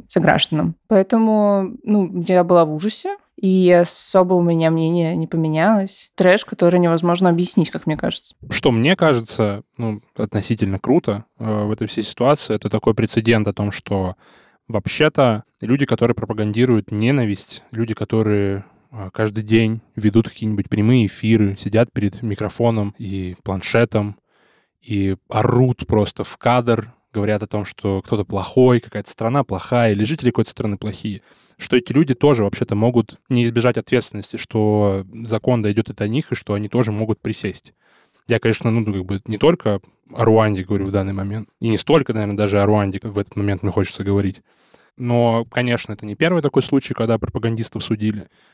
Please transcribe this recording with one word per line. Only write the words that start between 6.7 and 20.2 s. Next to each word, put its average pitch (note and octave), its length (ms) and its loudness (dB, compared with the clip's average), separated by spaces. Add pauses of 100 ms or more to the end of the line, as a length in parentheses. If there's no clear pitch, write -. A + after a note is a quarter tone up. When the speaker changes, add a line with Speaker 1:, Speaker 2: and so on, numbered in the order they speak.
Speaker 1:
невозможно F3 500 2
объяснить, E3+ 400 0
как - 160 -10
мне D3+ 120 -2
кажется. - 360 -8 (160)
Speaker 2:
Что - 220 0
мне B2+ 240 2
кажется, A2+ 680 0 (140)
ну, A2 240 -6 (140)
относительно G#2 640 -2
круто, A#2 460 0 (120)
э, G#2+ 280 -4
в G#2 60 -2
этой G#2+ 160 -4
всей G#2+ 160 -4
ситуации, B2 520 0
это G#2 140 -4
такой A2 240 2
прецедент A2 540 2
о G2+ 60 -2
том, G2+ 180 -4
что F#2+ 440 -4 (520)
вообще-то A2+ 760 0 (180)
люди, C3 240 0
которые A#2 300 0
пропагандируют G#2+ 760 0
ненависть, A2 800 -2
люди, A2+ 220 -4
которые, G#2 720 0 (260)
э, G2 220 -12
каждый G#2+ 300 -2
день A2 380 2 (140)
ведут G#2+ 340 2